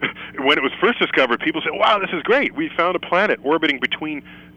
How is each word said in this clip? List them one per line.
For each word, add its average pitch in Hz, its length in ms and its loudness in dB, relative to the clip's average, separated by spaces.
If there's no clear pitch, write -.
when 147 140 4
it 139 40 0
was 135 80 0
first 196 200 2
discovered, 131 400 2
people 156 240 -2
said, 160 100 -2
"Wow, - 240 4
this 190 140 -4
is 151 100 -4
great! 214 320 2
We 151 220 -4
found 175 200 2
a 170 40 -2
planet 180 420 0
orbiting 151 380 2
between, 151 420 -4